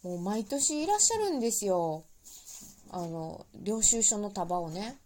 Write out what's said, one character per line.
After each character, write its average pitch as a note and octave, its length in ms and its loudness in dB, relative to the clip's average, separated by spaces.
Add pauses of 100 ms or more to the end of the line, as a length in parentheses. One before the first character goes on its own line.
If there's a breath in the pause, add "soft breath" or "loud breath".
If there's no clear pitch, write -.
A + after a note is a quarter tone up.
も F3+ 120 -4
う F3 40 -4
毎 G#3 240 -2
年 C#4+ 380 0
い D#4+ 40 0
ら G4+ 100 4
っ - 40 0
し A4+ 140 4
ゃ A4 40 0
る G#4 120 0
ん C#4+ 100 0
で A#3 100 2
す A3 140 -2
よ。 E3+ 400 0 (880 loud breath)
あ F#3 80 -8
の、 E3 560 -8
領 G#3+ 260 -2
収 A3+ 220 6
書 G#3+ 160 4
の G#3 120 -4
束 F3+ 300 0
を E3 80 -4
ね G#3+ 380 -8